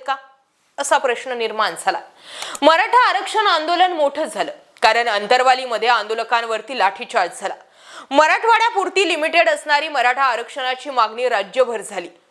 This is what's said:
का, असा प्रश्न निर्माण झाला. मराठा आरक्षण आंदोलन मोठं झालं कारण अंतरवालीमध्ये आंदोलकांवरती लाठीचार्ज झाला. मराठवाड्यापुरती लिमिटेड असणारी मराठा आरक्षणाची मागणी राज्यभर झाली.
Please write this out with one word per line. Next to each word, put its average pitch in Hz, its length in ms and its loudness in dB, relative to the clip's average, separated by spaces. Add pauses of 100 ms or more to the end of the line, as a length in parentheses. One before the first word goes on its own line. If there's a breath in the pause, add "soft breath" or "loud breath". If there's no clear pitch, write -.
का, 269 100 -2 (640)
असा 285 200 2
प्रश्न 254 400 -4
निर्माण 214 360 -2
झाला. 175 240 -2 (640 loud breath)
मराठा 392 460 6
आरक्षण 381 380 0
आंदोलन 349 460 2
मोठं 294 320 0
झालं 185 260 -4 (320)
कारण 233 260 4
अंतरवालीमध्ये 240 800 2
आंदोलकांवरती 226 920 -2
लाठीचार्ज 196 640 -2
झाला. 190 140 -6 (560 loud breath)
मराठवाड्यापुरती 381 1000 2
लिमिटेड 330 400 0
असणारी 294 400 -2
मराठा 254 340 0
आरक्षणाची 254 680 -4
मागणी 240 380 0
राज्यभर 226 520 -2
झाली. 185 280 -10 (220)